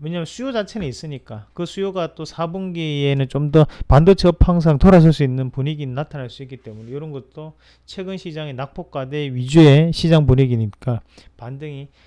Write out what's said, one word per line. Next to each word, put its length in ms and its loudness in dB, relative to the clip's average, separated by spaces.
왜냐면 240 -8
수요 280 -10
자체는 340 -6
있으니까 680 -14
그 140 -8
수요가 480 -8
또 100 -12
사 220 -8
분기에는 840 -4
좀 220 -4
더 160 6
반도체 400 4
업황상 500 2
돌아설 340 8
수 120 0
있는 260 -2
분위기는 420 -8
나타날 380 -10
수 120 -20
있기 160 -18
때문에 340 -18
요런 200 -12
것도 420 -16
최근 320 -14
시장의 380 -12
낙폭과대 800 -10
위주의 580 4
시장 340 2
분위기니까 760 0
반등이 520 -16